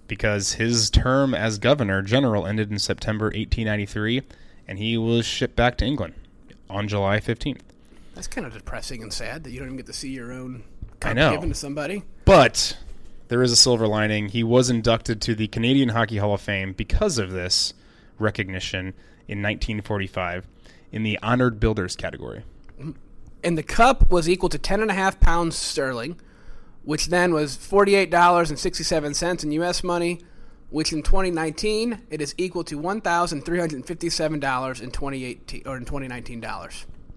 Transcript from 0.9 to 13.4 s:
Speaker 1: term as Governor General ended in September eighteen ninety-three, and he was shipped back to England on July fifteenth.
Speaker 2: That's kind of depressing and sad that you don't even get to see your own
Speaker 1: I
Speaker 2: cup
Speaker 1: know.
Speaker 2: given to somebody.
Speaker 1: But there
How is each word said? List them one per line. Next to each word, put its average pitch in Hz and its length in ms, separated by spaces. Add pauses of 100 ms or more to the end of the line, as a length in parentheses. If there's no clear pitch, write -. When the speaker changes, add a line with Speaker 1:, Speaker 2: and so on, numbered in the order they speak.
Speaker 1:
term 131 440
as 107 240
Governor 110 440
General 107 440
ended 107 260
in 104 80
September 107 540
eighteen 110 320
ninety-three, 107 560 (440)
and 95 120
he 113 200
was 113 260
shipped - 300
back 120 240
to - 60
England 113 300 (540)
on 101 200
July 101 320
fifteenth. 123 420 (520)
Speaker 2:
That's 180 120
kind - 200
of 113 60
depressing 110 520
and 104 80
sad 123 320
that 127 60
you 123 100
don't 131 80
even 127 80
get 123 100
to - 60
see - 180
your 123 220
own 127 320 (300)
Speaker 1:
I - 20 (120)
Speaker 2:
cup 110 80
Speaker 1:
know. 143 140
Speaker 2:
given - 200
to - 40
somebody. 147 480 (220)
Speaker 1:
But 156 520 (520)
there 120 140